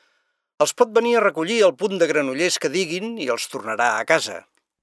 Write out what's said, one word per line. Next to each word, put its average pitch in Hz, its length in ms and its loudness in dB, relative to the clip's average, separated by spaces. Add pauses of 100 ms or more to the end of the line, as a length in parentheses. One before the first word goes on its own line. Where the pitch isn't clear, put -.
(600)
Els 151 160 2
pot 226 180 2
venir 233 220 2
a 214 80 4
recollir 196 400 0
al 170 100 4
punt 190 240 -4
de 165 120 4
Granollers 147 500 0
que 151 100 -2
diguin 185 480 -4
i 135 140 -4
els - 180 -6
tornarà 110 480 -2
a 117 60 -4
casa. 113 400 -2 (380)